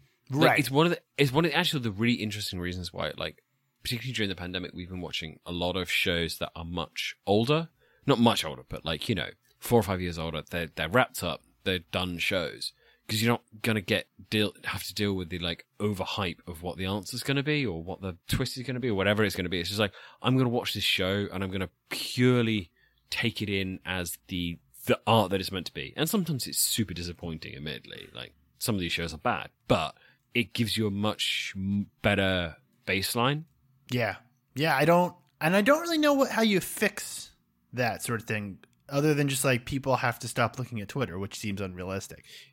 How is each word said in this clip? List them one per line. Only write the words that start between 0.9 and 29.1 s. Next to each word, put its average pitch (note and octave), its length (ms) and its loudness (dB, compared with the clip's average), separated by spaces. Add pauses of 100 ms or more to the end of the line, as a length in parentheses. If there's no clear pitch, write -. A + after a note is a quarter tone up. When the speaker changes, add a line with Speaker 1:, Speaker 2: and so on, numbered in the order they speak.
Speaker 1:
the, - 60 -4 (180)
it's C#3 140 4
one D#3+ 140 4
of D#3+ 60 0
the, C#3 60 0
actually D#3+ 260 2
the A2+ 80 0
really A2+ 240 2
interesting G#2 440 -4
reasons F2+ 320 -6
why, E2 260 -4
like, D#2+ 260 -8 (400)
particularly B2 300 -6
during G#2+ 160 -2
the F#2 60 -6
pandemic, F2+ 380 -6
we've F2 160 -10
been F#2 120 -8
watching D#2+ 440 -8
a E2+ 60 -10
lot F2 260 -2
of F#2 120 -2
shows E2+ 500 0
that - 160 -4
are E2+ 100 -8
much - 500 -6 (120)
older. B2 420 4 (380)
Not C3 120 6
much A#2 240 6
older, C2+ 240 -8
but, - 180 -10
like, D#2+ 240 -2
you A#2 60 0
know, B1+ 140 -2 (300)
four A#2+ 200 4
or G#2+ 40 6
five F#2+ 180 0
years F2 180 -4
older. D#2 300 -4
They're, E2+ 260 -4
they're D#2+ 140 -2
wrapped A#2 340 2
up. D#2+ 180 -4 (220)
They're F#2 160 0 (120)
done F2+ 280 -4
shows. D#2 540 -4 (340)
'Cause A2 140 -2
you're A#2 120 4
not A2+ 100 -2 (180)
gonna A2 200 2
get F#2+ 260 0 (240)
deal, G#2+ 220 2 (100)
have - 220 -6
to - 100 -10
deal G2+ 180 0
with F#2 160 -4
the, F2+ 80 -4
like, E2+ 300 -6 (120)
overhype F#2+ 680 -2
of D#2+ 160 -10
what F2 140 -6
the F#2 100 -4
answer's G2+ 340 -4
gonna C#3 220 -2
be D3 200 0
or E2 200 -4
what F2 180 -10
the F#2 160 -6 (100)
twist - 300 -2
is B2+ 80 -8
gonna B2+ 140 -4
be B2 100 -2
or G#2 60 2
whatever G2+ 280 4
it's G2 120 2
gonna F2 140 -2
be. F2+ 100 0
It's E2+ 100 -4
just G2 100 0
like, G2+ 140 2 (300)
I'm C3 140 4
gonna C3 120 4
watch A#2+ 240 0
this G#2 100 -4
show G2 480 2
and F#2 120 -4
I'm F#2 80 -4
gonna F#2+ 180 -2 (200)
purely A#2+ 800 2 (400)
take A2+ 320 -2
it G2+ 60 -2
in F#2+ 360 -2
as F2+ 320 -4 (100)
the, F2 300 -2 (300)
the B2 180 4
art G#2+ 240 6
that F#2+ 100 2
it's F#2 120 -4
meant F#2 160 -6
to - 60 -14
be. C2+ 220 -10
And D#3 140 -2
sometimes E3 380 -2
it's C#2+ 100 -6
super - 380 0
disappointing, E2 600 -8
admittedly. C2+ 560 -10
Like, - 220 -14 (240)
some - 160 -2
of F#2+ 80 0
these E2+ 100 -2
shows E2+ 220 -4